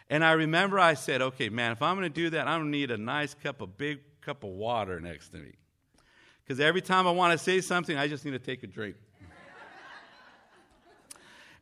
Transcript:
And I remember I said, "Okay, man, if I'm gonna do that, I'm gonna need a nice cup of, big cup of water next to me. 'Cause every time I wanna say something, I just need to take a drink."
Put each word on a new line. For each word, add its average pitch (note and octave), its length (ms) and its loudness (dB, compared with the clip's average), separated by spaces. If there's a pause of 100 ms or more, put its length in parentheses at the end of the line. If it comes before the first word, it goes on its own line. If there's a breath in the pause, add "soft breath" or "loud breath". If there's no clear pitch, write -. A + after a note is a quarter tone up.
And D#3 160 2
I D#3+ 80 8
remember E3+ 460 2
I E3 160 8
said, C3+ 260 -2
"Okay, C3 280 -2
man, A#2 220 -2
if A#2 100 -4
I'm E3+ 140 2
gonna F#3 140 -2
do D#3+ 220 -2
that, D3 160 -2
I'm D#3+ 140 0
gonna D3 100 -2
need C#3+ 200 -2
a A2 60 -2
nice C#3 380 -4
cup C3+ 260 -8
of, F#2+ 160 -12
big C#3+ 220 -6 (220)
cup C#3 220 -10
of G2+ 60 -8
water G2 500 -4
next E2 300 -12
to E2+ 80 -16
me. C#2+ 160 -18 (920 soft breath)
'Cause C3 120 -6
every E3 220 4
time F#3 240 2
I F3 60 4
wanna E3+ 260 4
say F#3 240 2
something, F3+ 340 -2
I C#3+ 120 0
just D3 180 -6
need D3 60 -6
to B2+ 80 -4
take C3 240 -8
a A2+ 40 -12
drink." G2+ 280 -10 (2750 loud breath)